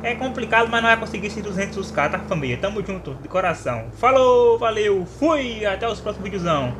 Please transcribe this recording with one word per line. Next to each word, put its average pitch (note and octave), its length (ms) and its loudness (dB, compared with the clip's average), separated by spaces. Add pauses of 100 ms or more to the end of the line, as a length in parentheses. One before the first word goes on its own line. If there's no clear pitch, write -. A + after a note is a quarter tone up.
é A#3+ 80 0
complicado, A#3 560 0
mas A#3 140 0
não A3+ 60 4
vai A3+ 100 4
conseguir G#3 280 -6
esses G3+ 160 -6
duzentos G3 460 -4
K, D3+ 200 0
tá, - 100 -4
família? C3+ 380 -2
Tamo G3+ 280 -4
junto, F3+ 300 -8
de - 120 -14
coração. D#3+ 680 -2
Falou, B3 640 6
valeu, G#3+ 460 2
fui, B3 640 0
até G3+ 220 -2
os G#3+ 120 -4
próximos - 260 -6
videozão. D#3+ 540 -2